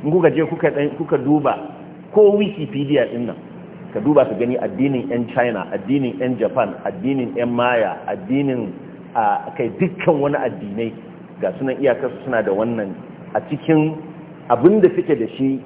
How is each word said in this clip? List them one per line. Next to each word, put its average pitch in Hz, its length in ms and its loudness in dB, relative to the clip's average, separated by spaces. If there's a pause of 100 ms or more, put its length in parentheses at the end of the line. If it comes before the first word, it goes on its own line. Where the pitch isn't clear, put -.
In 147 80 0
kuka 170 200 6
je 151 140 2
kuka 165 240 0
ɗan, 143 280 -2
kuka 165 200 0
duba 139 400 2 (560)
ko 208 240 8
Wikipedia 143 720 0
ɗin 120 200 -6
nan, 90 80 -8 (540)
ka 110 100 -4
duba 135 260 6
ka 110 100 -4
gani 120 220 0
addinin 117 520 -2
'yan 120 180 -2
China, 117 420 0
addinin 117 480 -2
'yan 127 200 -2
Japan, 107 440 0
addinin 113 540 -4
'yan 120 140 -2
Maya, 120 540 0
addinin, 120 680 -2 (380)
a, 107 420 0
kai 120 180 -2
dukkan 165 500 0
wani 143 180 0
addinai 110 540 -4 (460)
ga 95 160 -2
sunan 131 240 -4
iyakarsu 120 440 0
suna 123 220 0
da 98 80 2
wannan 107 420 0 (360)
a - 120 -2
cikin 156 540 2 (480)
abin 139 360 6
da 185 100 8
suke 170 200 -2
da 113 180 2
shi 135 380 0